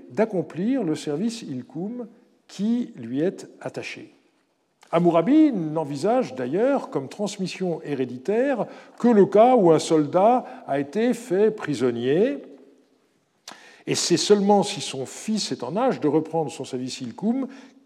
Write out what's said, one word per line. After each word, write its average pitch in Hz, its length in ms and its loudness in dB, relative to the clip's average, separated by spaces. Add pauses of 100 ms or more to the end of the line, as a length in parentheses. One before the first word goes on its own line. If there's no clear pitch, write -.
(120)
d'accomplir 202 720 -2
le 156 100 -2
service 156 480 -6
ilkum 185 640 -10 (420)
qui 233 480 -4
lui 123 260 -6
est 185 260 -4 (120)
attaché. - 540 -12 (800)
Hammurabi 175 600 4
n'envisage 160 840 -2
d'ailleurs 190 560 -2
comme 139 180 -6
transmission 185 760 -6
héréditaire 175 840 -2 (320)
que 233 80 2
le 208 180 8
cas 240 300 8
où 175 160 6
un 151 80 6
soldat 165 680 2 (220)
a 139 120 -2
été 214 360 0
fait 202 340 0
prisonnier, 139 880 0 (1500)
et 143 80 -2
c'est 170 220 2
seulement 202 440 4
si - 200 -6
son 131 260 -8
fils - 440 -6
est 123 120 -8
en 135 120 -6
âge 214 260 0
de 151 60 0
reprendre 156 440 0
son 135 140 -12
service 127 360 -8
ilkum 226 460 -4 (380)